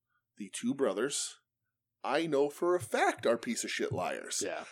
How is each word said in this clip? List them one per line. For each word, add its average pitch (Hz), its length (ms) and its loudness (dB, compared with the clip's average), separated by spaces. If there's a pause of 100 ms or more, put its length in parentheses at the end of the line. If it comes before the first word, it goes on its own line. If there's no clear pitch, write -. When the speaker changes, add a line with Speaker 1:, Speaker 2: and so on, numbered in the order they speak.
(360)
Speaker 1:
the 101 180 -12
two 123 200 -2
brothers, 127 600 0 (680)
I 151 220 2
know 143 240 4
for 175 260 2
a 175 40 2
fact 320 460 2
are 120 100 6
piece 117 280 -4
of 101 60 -6
shit - 220 -2
liars. 80 520 -4
Speaker 2:
Yeah. - 280 -4